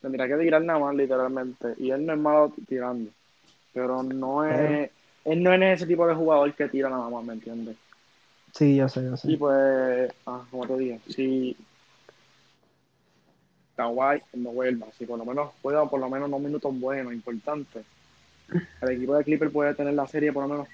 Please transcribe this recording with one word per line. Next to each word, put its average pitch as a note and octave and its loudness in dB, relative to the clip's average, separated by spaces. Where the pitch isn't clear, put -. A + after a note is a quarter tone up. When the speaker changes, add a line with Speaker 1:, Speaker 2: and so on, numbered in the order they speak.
Speaker 1:
Tendría C3 -2
que C#3+ 2
tirar E3 6
nada E3 2
más, C#3+ 0
literalmente, B2+ -2
y C3 -2
él C#3+ -2
no D#3+ -2
es D3+ -2
malo D3+ 4
tirando, B2 -6
pero B2+ -2
no C3 -2
es, D#3 2
Speaker 2:
Pero D3 2
Speaker 1:
él E3 2
no F3+ 8
es F#3 6
ese F3+ -6
tipo E3+ 2
de E3 4
jugador D3+ 4
que C#3+ -2
tira C3+ -2
nada B2 -4
más, A#2+ -8
¿me A#2 -10
entiendes? A2+ -10
Speaker 2:
Sí, C#3+ 6
yo C3+ 4
sé, C3 -4
yo B2+ -4
sé. C#3+ -2
Speaker 1:
Y D#3 2
pues, C3 2
ah, B2+ -10
como B2+ -8
te C3 -2
digo, B2+ -4
si C3 -2
Kawhi B2+ 0
no B2 -8
vuelva, B2 -2
si A#2+ -10
por A#2 -8
lo A2+ -8
menos C#3+ -6
juega D3 2
por C#3 -2
lo B2+ -4
menos C3+ -4
unos C#3 -4
minutos C#3+ -4
buenos, B2+ -4
importantes, A#2 -8
el C3 0
equipo B2+ -2
de D3 4
Clippers D3+ 0
puede D3 0
tener C#3+ -2
la C#3+ -2
serie D3+ 0
por C#3 -2
lo C#3 -4
menos C#3+ -6